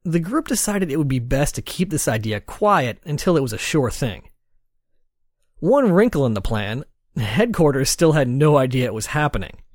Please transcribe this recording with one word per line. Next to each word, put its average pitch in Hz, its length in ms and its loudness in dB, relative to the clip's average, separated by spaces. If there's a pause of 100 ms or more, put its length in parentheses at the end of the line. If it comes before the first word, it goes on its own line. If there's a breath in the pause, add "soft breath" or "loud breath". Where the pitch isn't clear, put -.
the 170 160 0
group 247 280 -4
decided 202 420 -2
it 135 60 -4
would 151 120 0
be 131 100 0
best 135 360 -2
to 110 80 -8
keep 180 280 -4
this 151 180 -2
idea 107 320 -2
quiet 175 640 0
until 160 320 0
it 139 60 2
was 120 100 -4
a 107 60 -8
sure 131 320 0
thing. - 380 -6 (1300)
One 233 340 4
wrinkle 175 340 4
in 113 80 0
the 101 60 -4
plan, 107 440 -4 (320)
headquarters 139 720 2
still 165 240 4
had 147 160 2
no 147 280 4
idea 127 300 2
it 107 80 -4
was 110 120 -6
happening. 147 560 -4 (120)